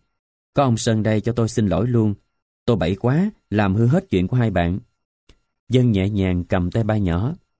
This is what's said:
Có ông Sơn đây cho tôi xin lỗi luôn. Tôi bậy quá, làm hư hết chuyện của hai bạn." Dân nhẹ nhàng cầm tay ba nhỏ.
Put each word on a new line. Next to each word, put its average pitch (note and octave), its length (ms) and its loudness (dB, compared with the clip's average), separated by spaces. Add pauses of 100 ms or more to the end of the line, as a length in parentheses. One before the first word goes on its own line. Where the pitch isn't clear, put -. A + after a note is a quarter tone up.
(540)
Có C#3+ 100 2
ông A#2+ 140 2
Sơn A2 260 -2
đây G#2+ 180 0
cho A#2 120 -4
tôi A2+ 160 0
xin G#2+ 180 0
lỗi F#2 200 0
luôn. A2 280 0 (500)
Tôi A#2+ 120 2
bậy E2 180 -2
quá, D#3 360 0 (180)
làm G2+ 260 0
hư A2+ 120 2
hết F3+ 220 0
chuyện F#2 180 0
của B2 100 -2
hai A2+ 140 0
bạn." F2+ 280 0 (880)
Dân B2 220 2
nhẹ F#2+ 180 0
nhàng F#2 340 -2
cầm F2+ 280 -2
tay A2+ 120 -2
ba G#2+ 140 -2
nhỏ. G2+ 380 -2 (240)